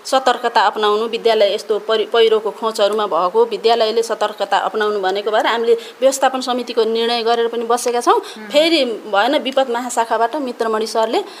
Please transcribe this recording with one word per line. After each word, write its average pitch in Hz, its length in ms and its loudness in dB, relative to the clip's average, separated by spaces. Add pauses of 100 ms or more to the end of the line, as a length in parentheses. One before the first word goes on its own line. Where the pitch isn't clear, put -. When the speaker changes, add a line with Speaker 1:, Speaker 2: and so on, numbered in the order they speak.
Speaker 1:
सतर्कता 240 560 2
अपनाउनु, 208 440 2
विद्यालय 214 500 2
यस्तो 214 240 -2
परि-, 220 320 -2
पहिरोको 220 400 4
खोजहरूमा 214 560 0
भएको, 180 380 2
विद्यालयले 226 580 2
सतर्कता 208 540 -2
अपनाउनु 208 420 -2
भनेको 202 320 -2
भएर 233 160 2
हामीले 233 260 2
व्यवस्थापन 262 680 0
समितिको 240 420 -2
निर्णय 226 400 -2
गरेर 233 240 2
पनि 233 160 -6
बसेका 240 380 0
छौँ। - 120 4
Speaker 2:
मह्म। 220 360 -4
Speaker 1:
फेरि 302 360 2
भएन, 214 520 0
विपद 262 320 0
महाशाखाबाट 233 680 -2
मित्रमणि 226 520 -4
सरले 226 360 0 (180)